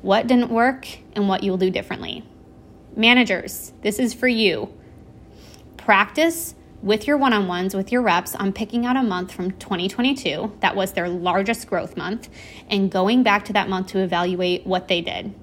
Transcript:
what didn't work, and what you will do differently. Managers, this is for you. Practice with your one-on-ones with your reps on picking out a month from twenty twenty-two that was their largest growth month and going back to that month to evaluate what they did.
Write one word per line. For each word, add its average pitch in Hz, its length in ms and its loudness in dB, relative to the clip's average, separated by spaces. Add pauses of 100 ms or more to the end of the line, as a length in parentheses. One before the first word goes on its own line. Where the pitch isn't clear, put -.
what 220 260 2
didn't 240 220 4
work, 247 360 2 (300)
and 202 120 2
what 190 140 0
you 196 80 0
will 185 80 0
do 185 100 2
differently. - 540 -6 (720)
Managers, 226 800 2 (100)
this 202 160 -2
is 240 160 0
for 254 140 0
you. 220 440 0 (1040)
Practice 302 800 2 (260)
with 214 280 0
your 294 80 4
one-on-ones 196 580 2
with 196 160 -4
your 247 120 2
reps 180 340 0
on 196 160 -2
picking 233 340 -4
out 247 80 2
a 269 80 2
month 180 300 -2
from 185 200 -4
twenty 185 360 -4
twenty-two 240 720 -2
that - 160 0
was 190 160 -2
their 180 160 -2
largest 180 580 -2
growth 175 300 -4
month 180 320 -6 (420)
and 196 220 2
going 214 320 4
back 208 220 4
to 208 80 -8
that 202 140 2
month 185 200 -4
to 196 100 -2
evaluate 180 680 0
what 185 220 -2
they 170 140 0
did. 175 420 -8